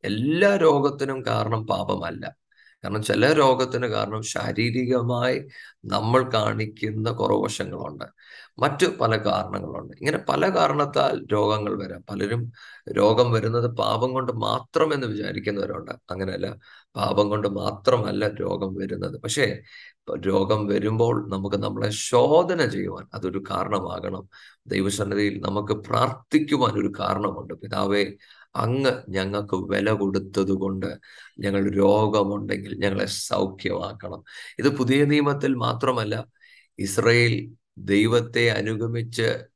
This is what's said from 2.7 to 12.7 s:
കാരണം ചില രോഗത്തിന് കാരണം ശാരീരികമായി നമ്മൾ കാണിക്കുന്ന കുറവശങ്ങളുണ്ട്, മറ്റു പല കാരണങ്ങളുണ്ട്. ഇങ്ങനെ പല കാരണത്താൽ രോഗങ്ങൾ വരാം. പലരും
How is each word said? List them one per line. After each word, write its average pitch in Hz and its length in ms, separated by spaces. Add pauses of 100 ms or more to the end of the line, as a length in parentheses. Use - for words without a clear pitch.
കാരണം 107 180
ചില 127 300
രോഗത്തിന് 127 540
കാരണം 107 360
ശാരീരികമായി 120 1120 (480)
നമ്മൾ 110 380 (120)
കാണിക്കുന്ന 107 760
കുറവശങ്ങളുണ്ട്, 101 920 (540)
മറ്റു 143 280
പല 117 300
കാരണങ്ങളുണ്ട്. 95 840
ഇങ്ങനെ - 180 (100)
പല 147 280
കാരണത്താൽ 147 760
രോഗങ്ങൾ 104 400 (100)
വരാം. 92 280
പലരും 107 420 (380)